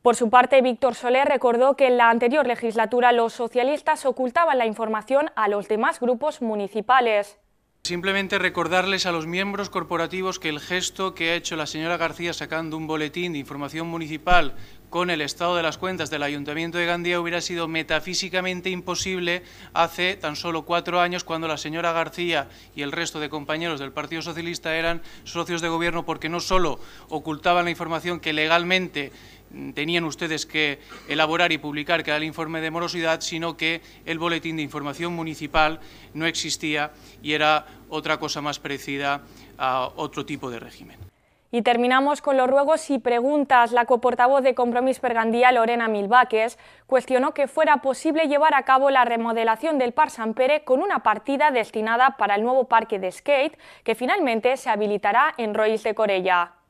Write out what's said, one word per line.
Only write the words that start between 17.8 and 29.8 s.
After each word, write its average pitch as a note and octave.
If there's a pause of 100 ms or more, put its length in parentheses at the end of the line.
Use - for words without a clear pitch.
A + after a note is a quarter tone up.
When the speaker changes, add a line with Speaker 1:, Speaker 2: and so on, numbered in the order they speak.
Speaker 2:
imposible F3+ (320)
hace F3
tan D3+
solo E3
cuatro F3
años, F3
cuando E3
la D3+
señora E3
García E3 (280)
y C#3+
el C#3+
resto D#3+
de D3+
compañeros D#3
del C3+
Partido D3+
Socialista E3
eran E3 (220)
socios E3+
de E3+
gobierno, E3
porque D#3
no E3+
solo E3+ (300)
ocultaban D#3+
la E3+
información E3
que D#3+
legalmente, E3 (400)
mm, C3+
tenían E3